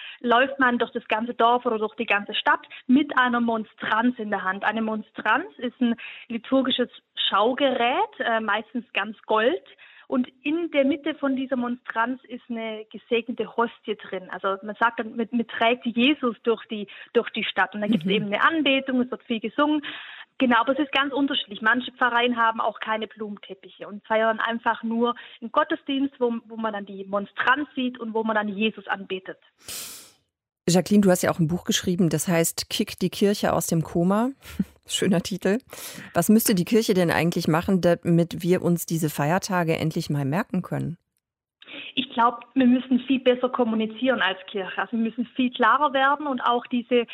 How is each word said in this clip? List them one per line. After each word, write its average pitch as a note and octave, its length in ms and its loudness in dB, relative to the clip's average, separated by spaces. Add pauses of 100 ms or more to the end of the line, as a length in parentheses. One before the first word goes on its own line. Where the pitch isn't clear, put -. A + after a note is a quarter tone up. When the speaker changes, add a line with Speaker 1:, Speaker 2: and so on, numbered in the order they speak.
(200)
Speaker 1:
läuft B3 400 2
man B3 180 4
durch A#3 140 -2
das - 160 -8
ganze A#3 260 -2
Dorf A#3+ 320 4
oder A3 120 0
durch G#3+ 180 -4
die A#3 100 -4
ganze G3+ 280 -2
Stadt - 300 2 (220)
mit C#4+ 320 4
einer A#3+ 220 2
Monstranz A3+ 800 0
in G#3+ 100 -6
der G3 140 -2
Hand. F#3+ 180 -4
Eine G#3+ 200 -2
Monstranz A3 640 -2 (120)
ist B3 220 -8
ein A#3 160 2 (320)
liturgisches B3 600 0 (400)
Schaugerät, B3+ 920 0
äh, A#3 180 0
meistens A3 540 -4
ganz G#3 240 -4 (100)
gold. A3+ 360 2 (440)
Und B3+ 200 0 (160)
in D#4+ 300 -2
der C#4+ 120 4
Mitte C#4 300 0
von C4+ 220 -2
dieser C4 180 -4
Monstranz A#3+ 680 -4
ist B3 240 -14
eine A3+ 420 -8
gesegnete A#3 680 -4
Hostie A3+ 380 -2
drin. F#3 360 -10
Also F#3+ 260 -4 (100)
man G#3 80 -8
sagt A#3 240 0
dann, A3 160 -8
man, A#3 160 -4
man A#3 160 -2
trägt B3 400 0
Jesus A#3+ 560 2
durch A3+ 240 0
die, G#3 220 -8 (240)
durch - 180 0
die G#3 140 -4
Stadt. - 320 -2
Und G#3 60 -4
da G#3 40 -2
gibt's G3+ 200 0
Speaker 2:
Mhm. F#3 40 0
Speaker 1:
eben G#3 160 0
eine G3+ 160 0
Anbetung, C4+ 600 2
es B3 100 -4
wird - 100 -10
viel A#3 160 -4
gesungen. D4 440 0 (560)
Genau, B3 200 4
aber A#3+ 140 2
es C4 80 0
ist C#4+ 100 -2
ganz C#4 220 0
unterschiedlich. C4+ 500 -2
Manche A#3+ 300 0
Pfarreien A#3+ 440 2
haben A3+ 240 2
auch - 200 -2
keine A3 260 -4
Blumenteppiche G3 800 -14
und G#3 180 -14
feiern A3 360 2
einfach A#3 420 -2
nur A#3 320 0 (260)
einen A3+ 120 -12
Gottesdienst, C#4+ 680 -2
wo, A#3+ 140 0 (160)
wo A3+ 80 -16
man A3 160 -4
dann G3+ 140 -8
die G3 180 -12
Monstranz G3+ 720 0
sieht B3+ 240 -4
und A3+ 120 -8
wo A3 120 -2
man A3 100 -2
dann G#3 140 0
Jesus G#3 400 -4
anbetet. F#3 500 -8 (1300)
Speaker 2:
Jacqueline, F#3+ 340 4
du G3 80 6
hast F3+ 120 2
ja - 80 2
auch - 100 -2
ein D#3 80 4
Buch F3 160 -4
geschrieben, F3 460 0
das D#3 180 -2
heißt E3 420 0
Kick - 280 -4
die F3+ 120 0
Kirche G3+ 420 0
aus E3 140 -2
dem E3 160 0
Koma. G3 480 0 (280)
<laughs> - 280 -8
Schöner - 340 2
Titel. F#3+ 380 -2 (560)
Was F3 140 2
müsste A3 260 6
die F3 100 2
Kirche A3+ 300 2
denn F3 180 4
eigentlich E3 360 0
machen, F3 320 2
damit E3+ 600 2
wir F3+ 200 2
uns E3+ 240 0
diese D#3+ 220 -2
Feiertage E3 680 0
endlich D#3+ 340 -2
mal C#3+ 140 0
merken F3 380 -2
können? C#3+ 340 -6 (1000)
Speaker 1:
Ich - 160 -4
glaub, B3 340 2 (100)
wir C4 120 4
müssen B3 400 4
viel C4 140 2
besser B3 280 2
kommunizieren A3 720 0
als F#3+ 180 0 (120)
Kirche. F#3 300 -6
Also G3 120 -6
wir A#3 60 -2
müssen A3+ 280 -2 (100)
viel B3 160 0
klarer B3+ 400 4
werden C#4 340 2
und C4 140 -2
auch A#3+ 260 0
diese, A#3+ 480 0